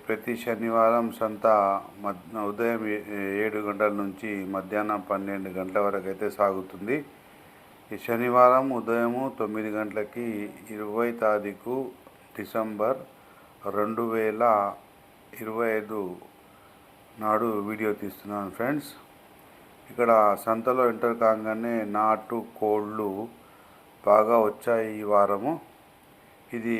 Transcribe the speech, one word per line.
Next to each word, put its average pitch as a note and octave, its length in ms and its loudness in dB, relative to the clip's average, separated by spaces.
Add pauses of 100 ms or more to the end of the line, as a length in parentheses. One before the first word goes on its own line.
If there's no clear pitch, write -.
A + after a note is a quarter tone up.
ప్రతి A2 260 -4 (100)
శనివారం A2+ 760 2
సంత G#2+ 280 0 (560)
మద్-, G2 340 -8 (120)
ఉదయం A2+ 380 -2
ఏ-, G#2 140 -2 (440)
ఏడు G#2+ 120 -2
గంటల G#2 340 0 (120)
నుంచి G2 420 -6 (100)
మధ్యాహ్నం G#2 560 -4
పన్నెండు G2 380 -4
గంటల F#2 380 -4
వరకు G2 260 -2
అయితే G2+ 160 -4
సాగుతుంది. G2 680 -2 (960)
ఈ G2+ 40 -10 (100)
శనివారం B2 720 6
ఉదయము A#2 600 0
తొమ్మిది A2 380 -4
గంటలకి, G#2+ 520 -6 (480)
ఇరవై G#2+ 340 -2
తారీఖు G#2+ 680 -2 (600)
డిసెంబర్ G#2+ 600 -2 (800)
రెండు A2+ 240 0
వేల A2 420 0 (1000)
ఇరవై A2 280 -2 (100)
ఐదు G#2+ 220 -6 (1200)
నాడు G#2+ 220 2 (240)
వీడియో G#2+ 240 -2
తీస్తున్నాను G2+ 580 -8
ఫ్రెండ్స్. C#3 400 -4 (1000)
ఇక్కడ A#2 200 2 (320)
సంతలో A#2+ 460 2
ఎంటర్ A#2 320 0
కాగానే A2 520 0 (100)
నాటు G#2+ 640 0 (140)
కోళ్ళు G#2+ 480 0 (960)
బాగా G#2+ 340 6
వచ్చాయి A2 600 0
ఈ - 40 -8
వారము. G2+ 500 4 (1040)
ఇది A2+ 220 0